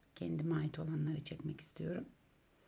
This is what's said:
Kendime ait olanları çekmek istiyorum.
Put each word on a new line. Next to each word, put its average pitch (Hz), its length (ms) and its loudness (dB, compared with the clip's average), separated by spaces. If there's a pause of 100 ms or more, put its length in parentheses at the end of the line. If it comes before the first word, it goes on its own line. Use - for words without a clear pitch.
(160)
Kendime 165 380 2
ait 156 240 2
olanları 156 460 0
çekmek 156 360 -4
istiyorum. 170 440 -2 (640)